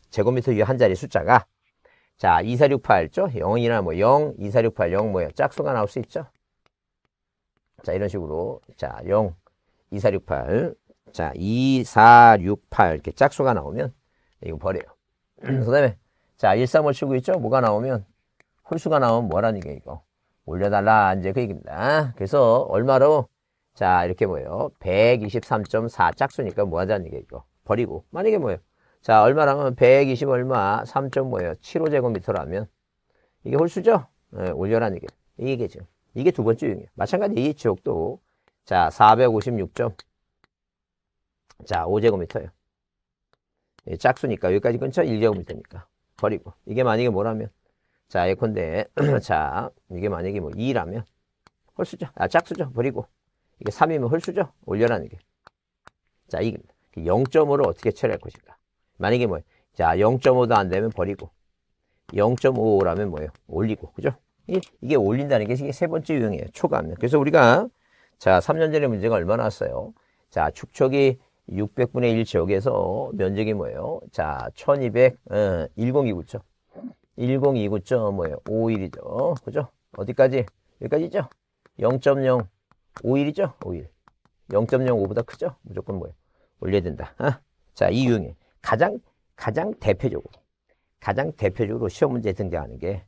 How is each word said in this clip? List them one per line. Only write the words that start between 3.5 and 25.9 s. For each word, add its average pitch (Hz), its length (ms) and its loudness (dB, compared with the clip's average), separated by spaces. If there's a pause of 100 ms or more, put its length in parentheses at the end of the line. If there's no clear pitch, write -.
뭐 85 180 -4
영, 139 400 4
이사육팔, 104 540 0
영 104 180 0
뭐예요? 87 200 -2
짝수가 - 420 -4
나올 107 160 -2
수 - 120 -8
있죠? 147 260 -10 (1600)
자, 82 120 -6
이런 98 160 -4
식으로, 85 500 -6 (160)
자, 58 320 -10
영, 98 260 0 (560)
이사육팔, 98 840 -2 (380)
자, 78 220 -6
이사육팔 113 1600 8
이렇게 78 200 -6
짝수가 131 420 0
나오면 90 400 -6 (500)
이거 82 140 -10
버려요. 95 260 -6 (280)
<clears throat> - 280 -20
그다음에, 131 560 0 (400)
자, 98 180 4
일삼오 143 380 2
치고 135 240 -2
있죠? 170 220 -2
뭐가 123 240 0
나오면, 113 420 0 (640)
홀수가 156 280 0
나오면 117 320 2
뭐라는 104 300 0
게 73 120 -10
이거? 69 300 -16 (420)
올려달라, 101 720 2
이제 95 180 -4
그 123 80 -2
얘기입니다. 120 760 -2
그래서 117 420 4 (100)
얼마로? 135 600 4 (460)
자, 90 300 2
이렇게 92 220 -2
뭐예요? 87 520 -4
백이십삼 107 840 0
점 113 240 -4
사 87 240 0